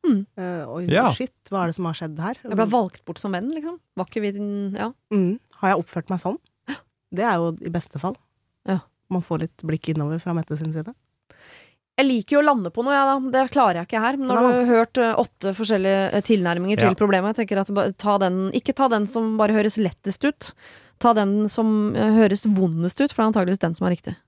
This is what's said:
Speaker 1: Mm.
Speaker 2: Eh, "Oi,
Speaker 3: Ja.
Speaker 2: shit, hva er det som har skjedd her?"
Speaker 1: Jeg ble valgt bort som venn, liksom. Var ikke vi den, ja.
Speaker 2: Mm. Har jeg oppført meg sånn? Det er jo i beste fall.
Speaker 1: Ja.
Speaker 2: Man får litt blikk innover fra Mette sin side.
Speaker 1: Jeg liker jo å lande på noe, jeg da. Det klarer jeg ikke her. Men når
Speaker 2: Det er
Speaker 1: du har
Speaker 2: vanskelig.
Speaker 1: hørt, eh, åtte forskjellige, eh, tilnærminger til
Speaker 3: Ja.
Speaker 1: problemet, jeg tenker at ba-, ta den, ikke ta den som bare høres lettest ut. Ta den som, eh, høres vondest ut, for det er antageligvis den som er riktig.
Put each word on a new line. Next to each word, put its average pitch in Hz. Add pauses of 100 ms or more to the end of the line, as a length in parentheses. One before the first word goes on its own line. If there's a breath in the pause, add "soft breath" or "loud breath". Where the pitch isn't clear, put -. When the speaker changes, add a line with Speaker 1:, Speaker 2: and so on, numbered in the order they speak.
Speaker 1:
Mm. 208 (100)
Speaker 2:
Eh, 180
"Oi, 165
Speaker 3:
Ja. 190
Speaker 2:
shit, 254 (160)
hva 190
er 175
det 165
som 180
har 165
skjedd 156
her?" 196
Speaker 1:
Jeg 202
ble 220
valgt 208
bort -
som 202
venn, 190
liksom. 320 (180)
Var 185
ikke 220
vi 202
den, 202
ja. 208 (220)
Speaker 2:
Mm. 196 (220)
Har 190
jeg 165
oppført -
meg 180
sånn? 220 (760 loud breath)
Det 185
er 226
jo 165 (100)
i -
beste 170
fall. 196 (500)
Speaker 1:
Ja. 190 (300)
Speaker 2:
Man 180
får 160
litt 160
blikk 156
innover 156
fra 175
Mette 160
sin 156
side. 165 (1040 soft breath)
Speaker 1:
Jeg 277
liker 254
jo 294
å 302
lande 202
på 233
noe, 277
jeg 277
da. 269 (200)
Det 262
klarer 196
jeg 180
ikke 220
her. 262
Men 269
når 247
Speaker 2:
Det 226
er -
Speaker 1:
du 247
har 247
Speaker 2:
vanskelig. 247
Speaker 1:
hørt, 233
eh, 226 (100)
åtte -
forskjellige, 196
eh, 208 (100)
tilnærminger 180
til -
Speaker 3:
Ja. 190
Speaker 1:
problemet, 202
jeg 226
tenker 196
at 196
ba-, 196
ta 202
den, 190
ikke -
ta 269
den 214
som 220
bare 214
høres 214
lettest 196
ut. - (440 loud breath)
Ta 240
den 208
som, 214
eh, 220
høres 202
vondest 185
ut, 285
for 233
det -
er 220
antageligvis 190
den 165
som 185
er 180
riktig. - (120)